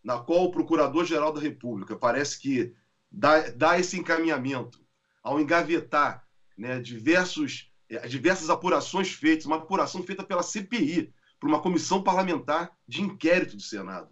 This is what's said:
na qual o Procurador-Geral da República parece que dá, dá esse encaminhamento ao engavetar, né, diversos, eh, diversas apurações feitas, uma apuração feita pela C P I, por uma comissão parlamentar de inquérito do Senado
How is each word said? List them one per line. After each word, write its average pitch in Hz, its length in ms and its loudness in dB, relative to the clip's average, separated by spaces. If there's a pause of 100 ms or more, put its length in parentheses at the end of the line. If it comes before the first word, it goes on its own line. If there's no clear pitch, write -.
na 123 160 -4
qual 170 260 2
o 175 60 2
Procurador-Geral 156 800 2
da 151 80 -6
República 120 560 -6
parece 127 420 0
que 131 360 -2 (360)
dá, 151 400 4
dá 160 280 4
esse 180 200 -2
encaminhamento 156 800 -2 (420)
ao 139 180 0
engavetar, 151 840 2 (300)
né, 127 220 -6
diversos, 135 920 -2 (180)
eh, 117 180 -10
diversas 156 440 0
apurações 170 600 0
feitas, 156 340 2
uma 156 100 0
apuração 160 460 -2
feita 196 200 -8
pela 175 200 -2
C - 200 -6
P 214 140 -6
I, 165 380 -2 (260)
por 143 80 -2
uma 151 120 2
comissão 180 420 0
parlamentar 175 680 0 (160)
de 135 160 -6
inquérito 165 540 0
do 101 60 -14
Senado 95 500 -10